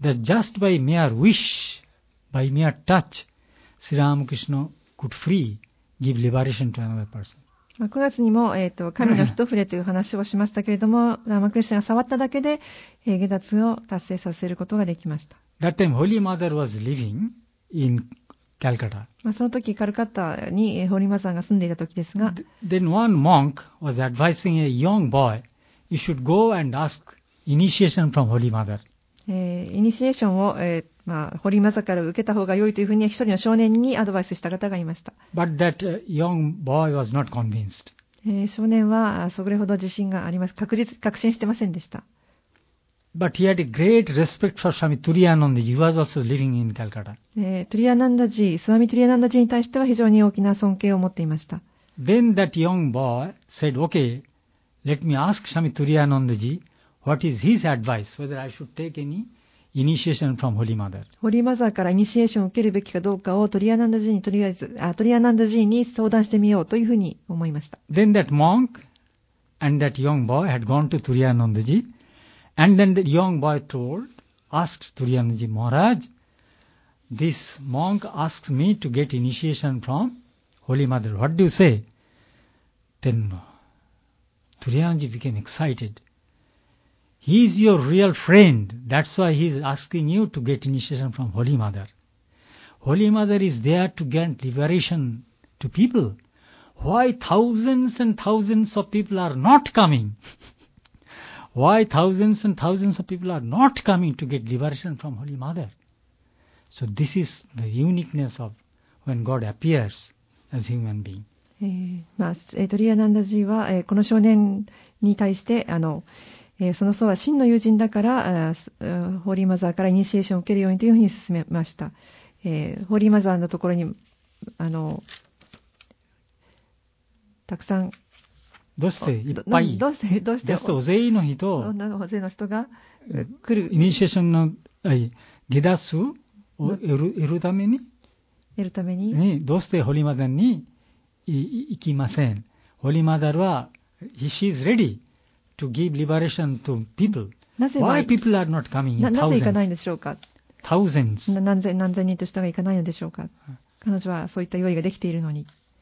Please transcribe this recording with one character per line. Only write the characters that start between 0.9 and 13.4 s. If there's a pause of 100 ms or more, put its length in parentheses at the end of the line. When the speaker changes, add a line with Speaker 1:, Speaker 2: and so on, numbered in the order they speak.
Speaker 1:
wish, (500)
by
mere (100)
touch, (540)
Sri
Ramakrishna (300)
could
free, (420)
give
liberation
to
another
person. (400)
Speaker 2:
ま
あ、
九
月
に
も、
え
ー
と、
神
の
一
触
れ
と
い
う
話
を
し
ま
し
た
け
れ
ど
も、
Speaker 1:
<laughs>
Speaker 2:
ラ
ー
マ
ク
リ
シ
ュ
ナ
が
触
っ
た
だ
け
で、 (460)
え
ー、
下
脱